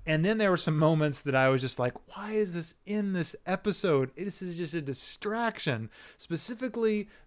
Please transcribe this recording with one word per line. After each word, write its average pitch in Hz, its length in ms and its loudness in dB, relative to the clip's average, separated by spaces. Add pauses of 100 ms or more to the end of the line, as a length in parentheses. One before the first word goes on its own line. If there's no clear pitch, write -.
and 156 180 2
then 220 140 2
there 208 140 4
were 175 60 4
some 156 200 0
moments 156 440 4
that 139 140 0
I 131 140 6
was 135 100 4
just 127 200 -4
like, 123 140 0 (220)
"Why 202 180 -8
is 208 200 0
this 165 220 -6 (100)
in 202 280 -2
this 170 220 -2 (100)
episode? 180 720 2
This 190 260 -6
is 175 140 -6
just 165 180 -6
a 165 80 -2
distraction." 147 1080 -4 (280)
Specifically, 220 920 -2 (180)